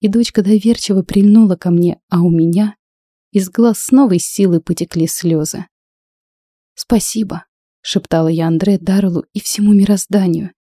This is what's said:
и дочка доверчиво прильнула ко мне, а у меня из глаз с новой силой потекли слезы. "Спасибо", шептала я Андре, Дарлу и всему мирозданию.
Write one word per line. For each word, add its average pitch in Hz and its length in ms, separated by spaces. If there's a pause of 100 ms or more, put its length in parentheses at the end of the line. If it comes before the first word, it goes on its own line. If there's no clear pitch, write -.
и 214 80
дочка 220 340
доверчиво 202 600
прильнула 202 540
ко 180 140
мне, 175 380
а 175 120
у 175 100
меня 170 460 (560)
из 190 160
глаз 226 320
с - 100
новой 254 280
силой 175 420
потекли 165 460
слезы. 160 600 (1080)
"Спасибо", 202 680 (360)
шептала 165 480
я 165 200
Андре, 185 300
Дарлу 185 540
и 202 80
всему 208 320
мирозданию. 196 880